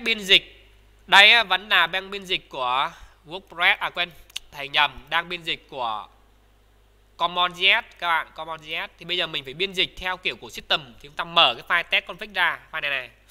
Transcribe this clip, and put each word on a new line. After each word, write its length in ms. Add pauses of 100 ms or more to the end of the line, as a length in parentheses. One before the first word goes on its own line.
biên 160
dịch 500 (380)
đây 240
á, 120
vẫn 260
là 180
đang 240
biên 140
dịch 240
của 420 (360)
WordPress, 520
à 100
quên, 220 (400)
thầy 180
nhầm, 400
đang 200
biên 140
dịch 260
của 380 (1080)
Common 360
J 280
S 40 (140)
các 80
bạn, 280
Common 260
J 260
S. 20 (100)
Thì 60
bây 120
giờ 100
mình 160
phải 100
biên 200
dịch 240
theo 200
kiểu 180
của 140
system. 360
Thì 220
chúng 80
ta 80
mở 320
cái 120
file 220
test 160
config 280
ra, 260 (120)
file 100
này 100
này. 180 (220)